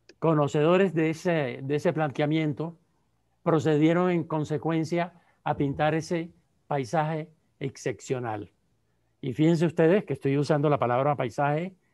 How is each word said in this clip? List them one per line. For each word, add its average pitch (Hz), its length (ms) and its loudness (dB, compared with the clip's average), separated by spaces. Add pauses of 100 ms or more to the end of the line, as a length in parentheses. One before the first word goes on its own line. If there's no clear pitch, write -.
(200)
conocedores 156 720 2
de 156 160 2
ese, 156 520 -2
de 135 140 -4
ese 151 180 0
planteamiento, 156 840 -2 (680)
procedieron 160 680 2
en 170 120 0
consecuencia 160 920 -4 (300)
a 147 140 -2
pintar 151 360 0
ese 160 380 -4 (360)
paisaje 151 640 -2 (300)
excepcional. 123 920 -6 (680)
Y 135 140 -6
fíjense 160 320 4
ustedes 165 400 2
que - 80 -6
estoy 139 240 -2
usando 147 320 2
la 143 100 2
palabra 131 360 2
paisaje, 147 600 -4 (180)